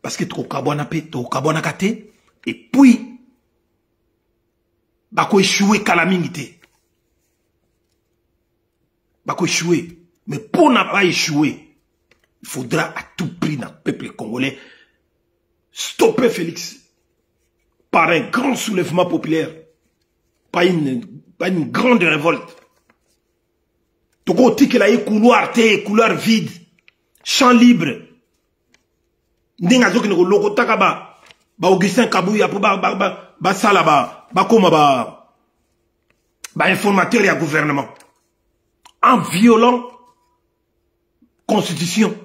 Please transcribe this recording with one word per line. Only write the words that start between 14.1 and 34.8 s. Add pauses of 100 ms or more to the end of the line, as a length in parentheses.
congolais (1120)
stopper
Félix (1120)
par
un
grand
soulèvement
populaire, (1000)
pas
une, (360)
pas
une
grande
révolte. (1700)
Toko
tikela
ye
couloir
te,
couloir
vide, (720)
champ
libre. (1600)
Ndenga
zoki
noko
loko
taka
ba, (400)
ba
Augustin
Kabuya
po
ba,
ba,
ba,
ba
sala
ba,
ba
koma
ba, (1200)